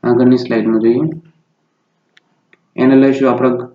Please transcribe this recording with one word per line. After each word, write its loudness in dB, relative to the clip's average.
આગળની 2
સ્લાઇડમાં -2
જોઈએ. 0
એને 2
લઈશું 2
આપણે -2